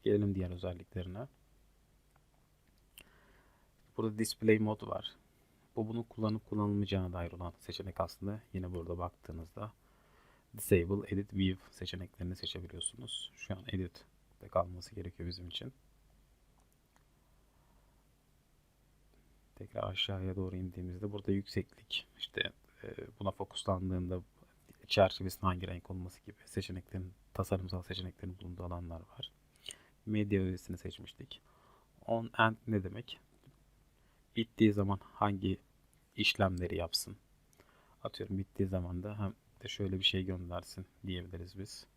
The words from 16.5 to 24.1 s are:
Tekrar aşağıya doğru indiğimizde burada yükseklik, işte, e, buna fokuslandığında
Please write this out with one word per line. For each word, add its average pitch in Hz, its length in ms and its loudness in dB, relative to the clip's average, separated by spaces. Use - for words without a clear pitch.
Tekrar - 280 -4
aşağıya 95 540 0
doğru 92 200 -2
indiğimizde 90 560 -4
burada 98 200 2
yükseklik, - 720 -2
işte, - 340 -2
e, - 100 -8
buna 98 100 0
fokuslandığında 92 880 -2